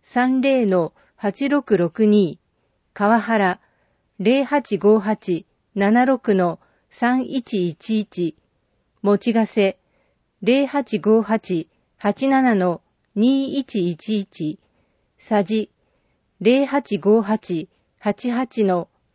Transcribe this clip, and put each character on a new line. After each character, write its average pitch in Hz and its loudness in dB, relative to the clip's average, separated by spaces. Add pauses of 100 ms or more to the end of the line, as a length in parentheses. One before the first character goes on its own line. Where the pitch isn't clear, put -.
三 254 0
零 262 2
の 180 0 (220)
八 269 -4
六 277 0
六 180 0
二、 208 2 (560)
川 214 2
原 202 -2 (580)
零 247 2
八 247 -2
五 214 4
八 190 -4 (300)
七 214 2
六 254 0
の 180 0 (300)
三 247 -2
一 208 -4
一 214 -4
一、 175 -6 (680)
持 202 2
ち 226 -2
合 226 2
わ 214 0
せ、 196 -2 (640)
零 262 2
八 269 -4
五 220 2
八 202 -4 (300)
八 208 -2
七 262 2
の 180 0 (340)
二 269 0
一 190 -4
一 208 -4
一。 160 -8 (580)
さ 208 0
じ、 214 -4 (720)
零 254 2
八 269 -2
五 214 4
八 190 -4 (320)
八 214 -4
七 240 -4
の 180 0 (280)